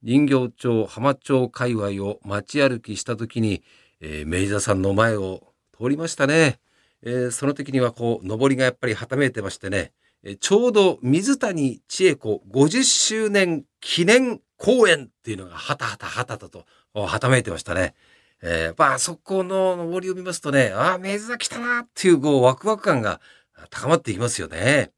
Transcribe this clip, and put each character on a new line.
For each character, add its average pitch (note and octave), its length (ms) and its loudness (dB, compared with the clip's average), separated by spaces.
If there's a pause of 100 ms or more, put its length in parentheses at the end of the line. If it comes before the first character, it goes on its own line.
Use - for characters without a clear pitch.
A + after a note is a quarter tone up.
人 C3+ 240 2
形 B2+ 280 2
町、 A2+ 300 0
浜 C3 300 -2
町 B2+ 340 0
界 B2 220 -4
隈 G#2+ 160 -2 (180)
を G2+ 180 -6
街 G#2 380 -4
歩 B2+ 180 2
き G#2+ 180 -10
し - 60 -8
た A#2 140 -6
時 A2+ 240 -6
に、 G#2 220 -2 (360)
え D2+ 280 -10
ー、 - 0 -
明 F2 140 -2
治 G2 80 -2
座 G#2 100 -2
さ G#2 140 0
ん F#2+ 100 0
の G2 100 0
前 A2 220 2
を F#2+ 400 -8 (200)
通 A#2+ 140 -4
り C#3+ 80 -2
ま E3 100 -6
し D#3+ 60 -8
た C#3 140 -2
ね。 D3+ 320 2 (420)
え B2 260 -4
ー、 B2 40 -6
そ C#3 160 -4
の C#3+ 80 -2
時 C#3 160 -10
に C3 80 2
は A#2+ 120 2
こ A#2 320 -2
う、 F#2 40 -10
の G#2+ 100 -4
ぼ C3 100 2
り C3+ 80 4
が B2+ 80 0
や B2+ 60 4
っ B2+ 60 -8
ぱ - 100 -8
り A2+ 80 0
は A2+ 140 -8
た - 80 -6
め C#3 120 2
い B2+ 40 0
て A#2 100 -8
ま G2 80 -6
し - 80 -12
て F#2+ 140 -8
ね、 F#2 200 -4 (320)
え G2+ 80 -12
ー、 G2+ 80 -12
ち - 140 0
ょ A#3 160 6
う - 20 -2
ど G3 320 4
水 F#3 340 2
谷 D#3 500 -2
千 F#3 200 2
恵 D3+ 80 4
子 G#2+ 320 -4
五 C3+ 200 4
十 A#3 160 2
周 A3 460 0
年 F#3 340 2 (160)
記 - 260 0
念 A3+ 360 4 (160)
公 A3+ 300 4
演 D3 180 2
っ - 160 -20
て - 80 -16
い G#2 60 -6
う - 20 -12
の F#2+ 100 -14
が E2+ 80 -20
は - 200 -6
た C3+ 100 -8
は G#2+ 120 -6
た G2+ 100 -12
は B2 180 -6
た A2 140 -10
と、 F2 260 -20 (300)
は G#2 240 -2
た B2 100 0
め C3 80 6
い B2 60 0
て G2+ 80 -6
ま E2 80 -6
し - 40 -12
た E2+ 120 -6
ね。 F2+ 180 -2 (480)
え E2+ 60 -10
ー、 E2+ 160 0
や E2 80 -4
っ - 20 -12
ぱ C#3 200 2
あ C3 60 -4
そ E3+ 180 -6
こ F#3+ 260 -4
の F#3 320 0
の F3 120 -8
ぼ F3+ 120 -4
り F#3 100 -10
を F#3 60 -6
見 F#3 80 -12
ま F3+ 100 -8
す - 80 -10
と D3+ 80 -8
ね、 C3 240 4
あ D3+ 220 0
ー、 - 20 -8
明 G3 220 -6
治 - 0 -
座 A#3 180 -10
来 - 100 -6
た A#3 120 -10
な A#3+ 220 -4
っ A#3 120 -16
て - 140 0
い F3+ 40 8
う、 D#3+ 80 6
こ C#3 200 2
う、 B2 40 4
ワ B2+ 120 6
ク - 120 -6
ワ A3 80 2
ク G#3 80 -16
感 C#3+ 200 0
が F#2+ 180 -4 (480)
高 - 200 -6
ま D#3+ 60 4
っ - 60 0
て - 80 -12
い G2+ 60 -4
き F#2 40 -10
ま A#2+ 100 -2
す - 120 -6
よ D#2+ 60 -8
ね。 G#2+ 500 0